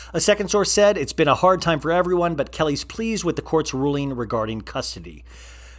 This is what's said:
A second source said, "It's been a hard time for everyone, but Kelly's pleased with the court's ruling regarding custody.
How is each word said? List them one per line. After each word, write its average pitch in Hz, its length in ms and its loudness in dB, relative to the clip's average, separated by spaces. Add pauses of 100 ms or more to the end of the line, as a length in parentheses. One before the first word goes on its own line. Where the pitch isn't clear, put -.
(120)
A 170 80 -2
second 202 280 2
source 202 240 2
said, 202 260 4
"It's 139 160 -4
been 160 140 2
a - 80 6
hard 185 260 4
time 165 180 0
for 151 120 -2
everyone, 175 420 2
but 143 180 -4
Kelly's 151 320 -2
pleased 226 400 -4
with 165 120 0
the - 80 -6
court's 156 320 -2
ruling 139 400 -2
regarding 113 460 -4
custody. 87 640 -10 (560)